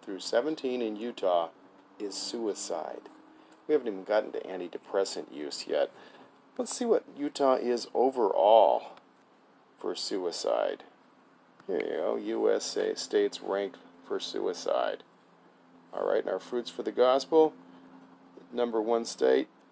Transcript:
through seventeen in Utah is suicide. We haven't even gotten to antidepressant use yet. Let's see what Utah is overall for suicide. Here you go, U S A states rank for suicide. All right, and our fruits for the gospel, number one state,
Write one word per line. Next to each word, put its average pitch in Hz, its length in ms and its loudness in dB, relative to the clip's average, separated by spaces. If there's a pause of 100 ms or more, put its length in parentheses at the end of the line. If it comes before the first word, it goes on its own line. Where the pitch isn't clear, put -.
through 95 180 -8
seventeen 127 600 -2
in 107 140 -4
Utah 92 520 0 (500)
is 101 160 -8
suicide. 95 880 -4 (640)
We 151 60 0
haven't 127 160 2
even 95 160 -6
gotten 107 280 0
to - 80 -6
antidepressant 92 920 -6
use 71 340 -8
yet. 73 240 0 (680)
Let's 247 180 2
see 247 80 0
what 226 200 2 (120)
Utah 143 380 2
is 120 400 0
overall 110 1040 4 (800)
for 95 160 -6
suicide. 58 880 -2 (840)
Here 92 140 -2
you 78 160 -4
go, 104 200 -2
U 107 360 0
S - 240 -2
A 98 200 -2
states - 440 0
rank 98 360 -4 (300)
for 98 140 -4
suicide. 85 840 -4 (880)
All - 140 -4
right, 95 140 2
and - 80 -4
our 98 100 -2
fruits 120 320 -6
for - 140 -8
the 113 80 -4
gospel, 135 640 4 (1000)
number 120 280 -2
one 117 240 2
state, 131 440 2 (240)